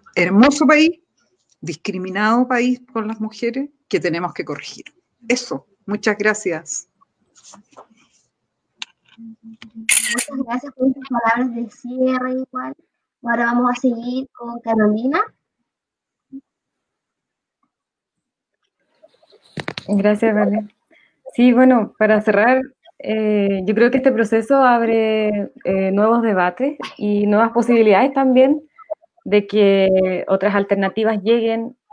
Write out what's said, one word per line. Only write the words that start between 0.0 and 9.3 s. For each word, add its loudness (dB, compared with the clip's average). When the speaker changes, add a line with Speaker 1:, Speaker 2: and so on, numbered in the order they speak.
Speaker 1:
hermoso 4
país, 4
discriminado -2
país 0
por -6
las -10
mujeres, -6
que 0
tenemos -4
que -10
corregir. -14
Eso, -4
muchas -2
gracias. -6
Speaker 2:
Muchas -6